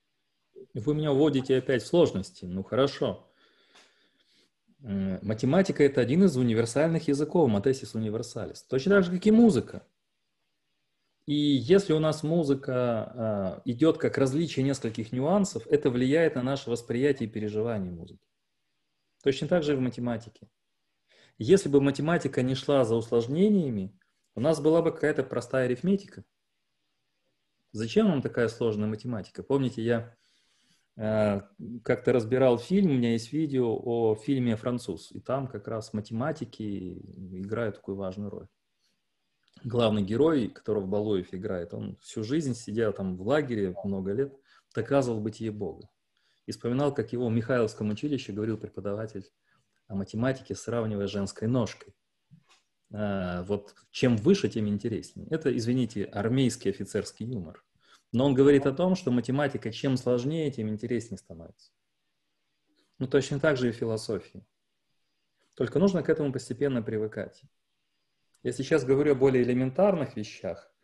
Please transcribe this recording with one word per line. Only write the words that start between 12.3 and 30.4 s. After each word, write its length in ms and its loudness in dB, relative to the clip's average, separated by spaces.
а, 880 -2
идет 340 2
как 200 0
различие 460 0
нескольких 480 -4
нюансов, 540 0
это 240 2
влияет 460 2
на 60 -2
наше 280 -4
восприятие 580 0
и 40 -12
переживание 580 -4
музыки. 380 -14
Точно 240 0
так 160 2
же 80 0
и 40 2
в 40 -2
математике. 680 -6
Если 300 4
бы 120 6
математика 640 0
не 120 0
шла 300 2
за 100 2
усложнениями, 1040 0
у 40 -6
нас 200 2
была 220 4
бы 100 0
какая-то 320 0
простая 400 -2
арифметика. 580 -2
Зачем 360 2
нам 140 2
такая 260 0
сложная 400 -2
математика? 540 -8
Помните, 400 -2
я, 340 -2